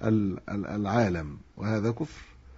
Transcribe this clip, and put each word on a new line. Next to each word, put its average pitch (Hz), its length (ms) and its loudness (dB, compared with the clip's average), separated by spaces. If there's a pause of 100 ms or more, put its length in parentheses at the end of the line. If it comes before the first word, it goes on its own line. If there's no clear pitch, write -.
ال-، 104 360 2 (100)
ال-، 101 180 -4
العالم، 98 720 2 (200)
وهذا 107 340 0
كفر. 147 300 -6 (360)